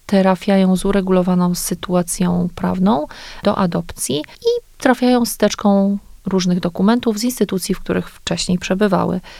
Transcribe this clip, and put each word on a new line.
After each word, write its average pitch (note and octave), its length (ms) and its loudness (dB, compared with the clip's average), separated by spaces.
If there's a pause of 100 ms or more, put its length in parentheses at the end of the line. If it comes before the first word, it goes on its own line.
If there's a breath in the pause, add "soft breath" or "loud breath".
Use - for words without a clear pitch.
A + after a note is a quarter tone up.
trafiają F#3+ 720 2
z F3+ 80 -4
uregulowaną F#3 720 2
sytuacją F3+ 1000 -2
prawną F#3+ 520 0 (360 loud breath)
do G#3 160 0
adopcji F3 580 -4 (240 loud breath)
i A#4 80 0 (300)
trafiają B3 460 2
z - 120 -6
teczką G3+ 640 2 (280)
różnych F#3 340 0
dokumentów G#3+ 580 0
z A3 60 -6
instytucji, G3+ 500 -2
w - 60 -12
których - 300 -4
wcześniej - 480 -4
przebywały. F#3 640 0 (200 loud breath)